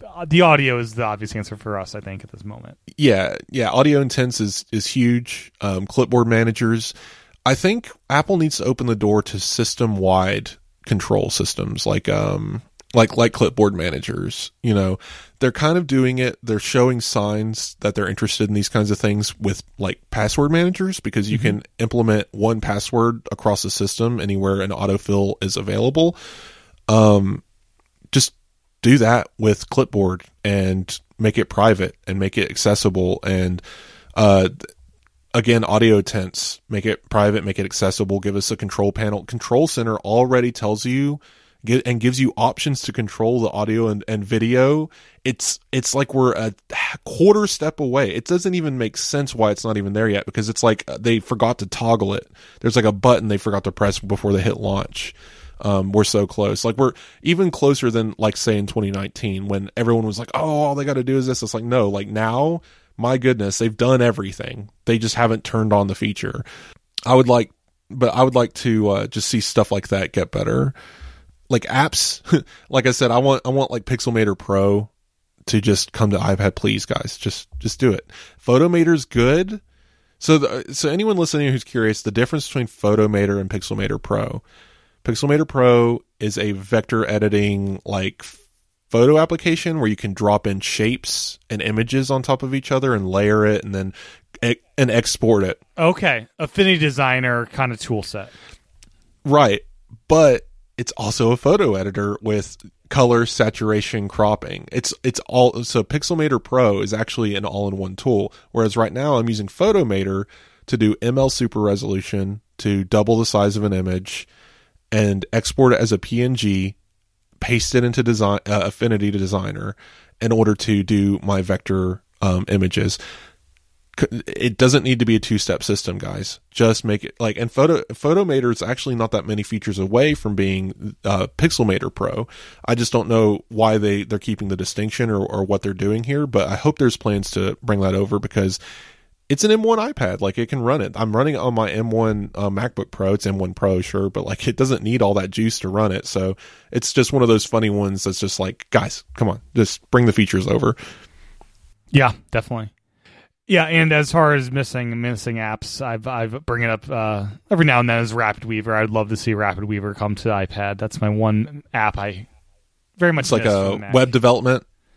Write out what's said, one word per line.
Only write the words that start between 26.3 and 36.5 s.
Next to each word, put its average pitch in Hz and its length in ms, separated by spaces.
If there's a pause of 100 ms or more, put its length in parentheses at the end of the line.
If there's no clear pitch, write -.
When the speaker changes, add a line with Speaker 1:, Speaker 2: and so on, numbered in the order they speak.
Speaker 2:
Um, 104 540 (680)
just - 200 (480)
do 127 180
that 117 300 (100)
with 107 320
clipboard 98 520 (220)
and 95 560 (180)
make 110 200
it - 80
private 104 500 (100)
and 95 140
make 95 180
it 98 120
accessible. 95 760
And, 92 360 (540)
uh, 98 340
th-, - 120 (720)
again, 117 320
audio 107 360
tents, - 680